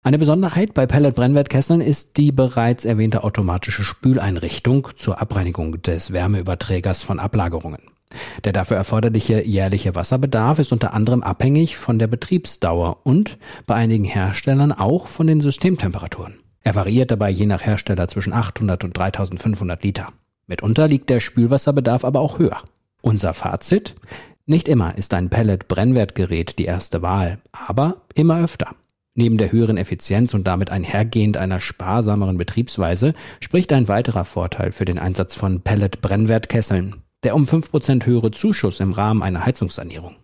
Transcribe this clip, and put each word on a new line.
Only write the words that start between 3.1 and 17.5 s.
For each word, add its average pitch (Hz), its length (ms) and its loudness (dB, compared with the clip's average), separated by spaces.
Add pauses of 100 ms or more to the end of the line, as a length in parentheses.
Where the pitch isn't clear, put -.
automatische 95 600 -2
Spüleinrichtung 110 1120 0
zur - 260 -4
Abreinigung 87 640 -4
des 85 280 -4
Wärmeüberträgers 92 920 -2
von - 160 -4
Ablagerungen. 87 640 -4 (600)
Der 101 100 0
dafür 98 220 0
erforderliche 110 680 0
jährliche 98 500 0
Wasserbedarf 127 640 0
ist 151 140 0
unter 113 240 -2
anderem 120 260 2
abhängig 139 560 0
von 113 220 0
der 113 80 2
Betriebsdauer 87 960 -2
und 165 340 2 (300)
bei - 80 2
einigen 113 280 2
Herstellern 104 680 0
auch 135 340 0
von - 220 -2
den 156 140 4
Systemtemperaturen. 101 960 -2 (240)
Er 101 100 2
variiert 107 380 2
dabei 104 180 2
je 95 160 2
nach 98 160 0